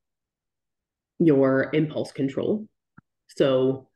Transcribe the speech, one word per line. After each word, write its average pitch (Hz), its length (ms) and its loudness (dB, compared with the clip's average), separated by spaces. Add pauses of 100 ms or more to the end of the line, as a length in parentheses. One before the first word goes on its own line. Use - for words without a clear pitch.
(1200)
your 135 540 2
impulse 151 380 -4
control. 202 560 -6 (600)
So 131 680 -2